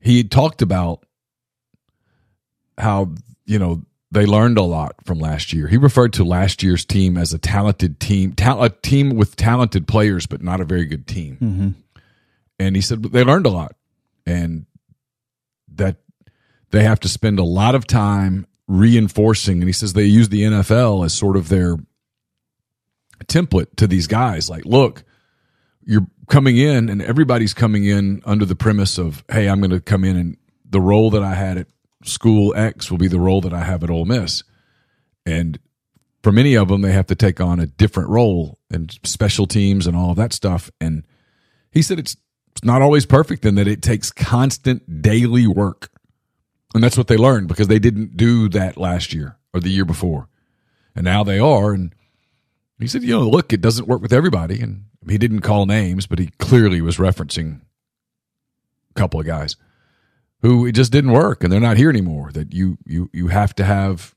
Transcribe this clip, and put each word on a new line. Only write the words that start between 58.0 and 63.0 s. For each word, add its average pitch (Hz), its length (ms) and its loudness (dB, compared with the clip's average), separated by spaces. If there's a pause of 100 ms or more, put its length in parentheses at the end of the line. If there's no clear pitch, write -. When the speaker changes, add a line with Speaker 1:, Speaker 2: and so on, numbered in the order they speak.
Speaker 1:
a - 40 -20
couple 85 260 -2
of 76 60 -6
guys 76 300 -8 (840)
who 120 260 4
it 120 60 -2
just 117 200 2
didn't 139 200 2
work 165 300 2
and 90 100 0
they're 101 80 2
not 113 180 2
here 147 120 6
anymore. 82 420 -2
That 73 220 -10
you, 92 320 -2
you, 87 260 -6